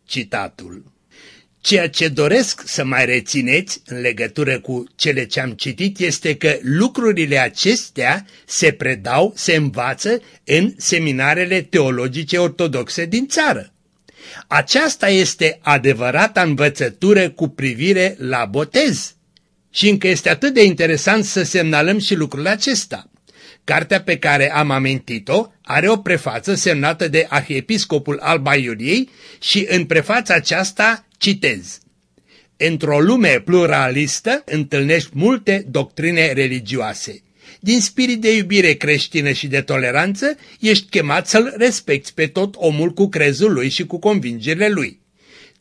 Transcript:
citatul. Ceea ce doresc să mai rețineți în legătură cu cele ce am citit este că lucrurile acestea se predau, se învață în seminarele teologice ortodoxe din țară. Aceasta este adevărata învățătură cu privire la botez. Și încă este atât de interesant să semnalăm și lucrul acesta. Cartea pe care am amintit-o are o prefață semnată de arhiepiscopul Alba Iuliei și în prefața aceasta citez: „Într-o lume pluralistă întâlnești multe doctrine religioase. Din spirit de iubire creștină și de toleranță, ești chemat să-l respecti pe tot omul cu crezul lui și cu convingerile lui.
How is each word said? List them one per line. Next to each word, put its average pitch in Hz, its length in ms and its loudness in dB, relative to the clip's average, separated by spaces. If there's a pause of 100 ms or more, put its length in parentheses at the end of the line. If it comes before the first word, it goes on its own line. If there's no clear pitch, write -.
citatul. 98 760 -10 (760)
Ceea 175 280 2
ce 160 180 0
doresc 156 580 0
să - 180 -6
mai 131 220 0
rețineți 127 800 -2
în 123 160 -10
legătură 123 580 -2
cu 123 240 -8 (120)
cele 139 300 -2
ce 101 140 -6
am 131 120 -6
citit 185 480 -6
este 165 360 -2
că 147 260 0
lucrurile 170 760 0
acestea 139 880 0 (200)
se - 260 2
predau, 131 640 0
se 170 200 0
învață 143 680 -2 (220)
în 175 340 2
seminarele 165 840 0
teologice 135 760 -2
ortodoxe 170 680 -2
din 233 220 -2
țară. 277 460 -2 (760)
Aceasta 220 640 2
este 175 520 2
adevărata 139 800 2
învățătură 147 880 2
cu - 180 -2
privire 180 680 0
la 127 280 -4
botez. 151 680 -2 (580)
Și 202 160 2
încă 196 180 2
este 170 220 0
atât 269 240 0
de 233 100 6
interesant 175 600 2
să 196 200 -2
semnalăm 165 560 0
și 202 160 0
lucrul 147 320 -2
acesta. 214 640 -4 (540)
Cartea 160 380 0
pe 170 160 -2
care 143 340 2
am 147 200 0
amintit-o 135 760 -2 (140)
are 156 280 0
o 220 80 4
prefață 170 560 -4
semnată 160 540 0
de 156 220 2
arhiepiscopul 143 880 -2
Alba 147 360 0
Iuliei 135 540 -2 (320)
și 202 280 0
în 180 160 0
prefața 180 480 0
aceasta 190 760 0 (100)
citez: 123 600 -2 (800)
„Într-o 156 420 0
lume 175 460 4
pluralistă 151 1000 0
întâlnești 151 680 -2
multe 196 540 2
doctrine 151 640 -2
religioase. 120 880 -4 (380)
Din 226 220 2
spirit 247 400 -2
de 220 140 4
iubire 185 380 2
creștină 147 580 0
și 139 160 -6
de 139 140 0
toleranță, 156 760 -2 (220)
ești 214 300 0
chemat 156 380 0
să-l 233 300 2
respecti 208 560 -2
pe 156 140 -2
tot 196 300 -4
omul 160 360 0
cu 196 160 2
crezul 151 440 2
lui 131 160 0
și 165 160 -4
cu 170 140 -8
convingerile 160 680 0
lui. 160 300 -4 (600)